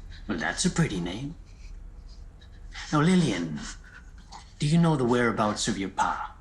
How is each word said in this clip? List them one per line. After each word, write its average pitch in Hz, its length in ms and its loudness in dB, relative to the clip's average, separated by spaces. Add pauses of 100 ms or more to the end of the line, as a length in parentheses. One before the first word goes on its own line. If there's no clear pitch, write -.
(280)
Well, - 100 -4
that's - 280 -2
a 185 40 4
pretty 135 320 0
name. 110 340 -6 (1600)
Now, 147 80 4
Lillian, 113 580 4 (1000)
do 147 100 0
you 156 100 6
know 165 180 6
the 131 80 2
whereabouts 117 640 4
of 104 100 0
your 98 120 -2
pa? - 520 -2